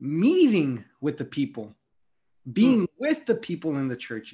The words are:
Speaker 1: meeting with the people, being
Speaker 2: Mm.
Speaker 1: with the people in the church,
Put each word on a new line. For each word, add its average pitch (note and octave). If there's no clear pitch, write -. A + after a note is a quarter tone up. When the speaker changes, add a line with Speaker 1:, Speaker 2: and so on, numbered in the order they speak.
Speaker 1:
meeting E3
with C#3+
the C3
people, A2+
being A3+
Speaker 2:
Mm. F3
Speaker 1:
with D4+
the A3
people D#3+
in C3+
the B2
church, A2+